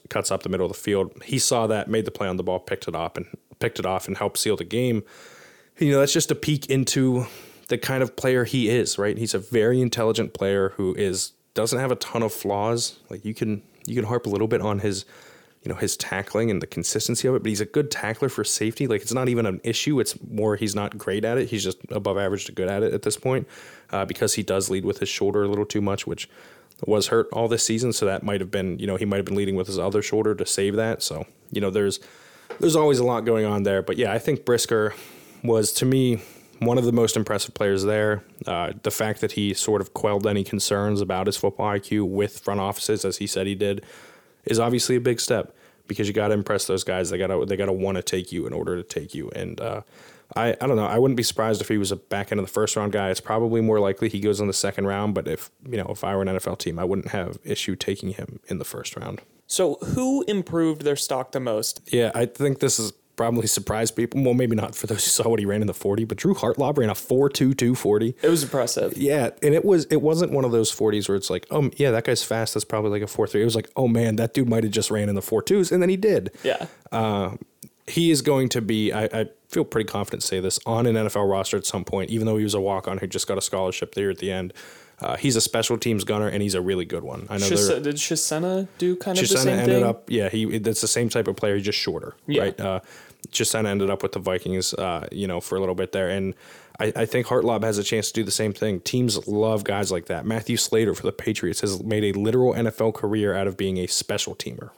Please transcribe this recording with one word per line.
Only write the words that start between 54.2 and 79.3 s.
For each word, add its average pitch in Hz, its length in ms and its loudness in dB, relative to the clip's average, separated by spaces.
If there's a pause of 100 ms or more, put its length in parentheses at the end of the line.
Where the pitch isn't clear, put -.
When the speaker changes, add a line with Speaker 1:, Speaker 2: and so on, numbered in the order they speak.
Speaker 1:
in 104 60 0
the 98 80 0
second 98 320 -2
round. 101 280 0
But 90 140 -2
if, - 220 -6 (180)
you 120 80 -6
know, 98 140 -4
if - 140 -8
I 98 100 0
were 98 80 2
an 95 60 0
N 95 80 0
F 92 100 -4
L 90 100 -4
team, 82 220 -6
I 87 60 -2
wouldn't 92 240 -2
have 87 360 -6
issue 101 320 -4
taking 95 360 -6
him - 340 -12
in 95 120 -6
the 78 60 -8
first - 320 -12
round. - 240 -10 (260)
Speaker 2:
So 170 280 2 (200)
who 262 340 2
improved 165 540 0
their 143 140 2
stock 131 360 -4
the 135 80 -2
most? 113 420 -2 (100)
Speaker 1:
Yeah, 120 220 4
I 117 100 2
think 139 360 0
this 135 180 2
is 107 140 -4 (220)
probably 117 320 0
surprised 110 480 0
people. 127 280 0
Well, 127 100 4
maybe 123 240 4
not - 180 -2
for - 120 -8
those 107 180 -2
who - 60 2
saw 117 180 2
what 113 100 4
he 104 60 0
ran 101 160 2
in 107 60 0
the 98 80 -2
forty, 104 320 0
but 107 100 -4
Drew 190 160 2
Hartlaub 143 460 2
ran 117 100 4
a 101 60 0
four 135 340 4
two 135 240 2
two 127 220 4
forty. 110 480 2
Speaker 2:
It 151 80 6
was 165 120 4
impressive. 123 540 0
Speaker 1:
Yeah, 139 340 2 (120)
and 147 120 6
it 165 120 4
was, 175 240 6
it 156 100 4
wasn't 160 320 2
one 135 140 2
of 120 60 0
those 113 180 4
forties 104 400 0
where 98 60 2
it's 95 120 -2
like, 90 220 -2
"Um, 143 260 2
yeah, 139 140 2
that 113 140 2
guy's 123 200 0
fast. 113 300 -2
That's 110 100 -2
probably, 107 280 0
like, 104 100 0
a 104 40 -4
four 104 200 0
three." 104 160 2
It - 20 4
was 113 100 2
like, 113 220 -2
"Oh, 131 120 2
man, 113 280 2
that 113 160 0
dude 131 160 2
might 113 160 4
have 104 80 0
just 107 180 0
ran 104 200 0
in 101 40 0
the 98 60 -2
four 101 220 0
twos," 190 280 2
and 180 120 4
then 180 80 4
he 190 80 2
did. 185 320 2 (120)
Speaker 2:
Yeah. - 240 -2 (240)
Speaker 1:
Uh, 104 460 -2 (500)
he 165 240 2
is 143 120 4
going 131 260 4
to 120 140 -2
be, 107 300 0
I, 107 200 0
I 110 140 -2 (220)